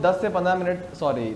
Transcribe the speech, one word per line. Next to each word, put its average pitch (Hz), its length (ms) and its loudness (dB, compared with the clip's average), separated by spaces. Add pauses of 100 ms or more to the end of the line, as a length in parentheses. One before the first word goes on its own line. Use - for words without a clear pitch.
दस 185 200 4
से 214 80 0
पन्द्रह 180 260 2
मिनट, 180 300 -2 (100)
sorry, 123 420 -2